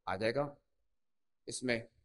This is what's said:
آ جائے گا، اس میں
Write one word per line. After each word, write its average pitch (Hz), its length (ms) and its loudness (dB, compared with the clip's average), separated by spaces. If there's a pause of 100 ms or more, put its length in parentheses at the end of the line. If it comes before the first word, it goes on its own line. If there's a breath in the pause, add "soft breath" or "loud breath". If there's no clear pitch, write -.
آ 95 100 -2
جائے 110 180 2
گا، 143 120 0 (1000)
اس - 140 -8
میں 120 160 4 (260)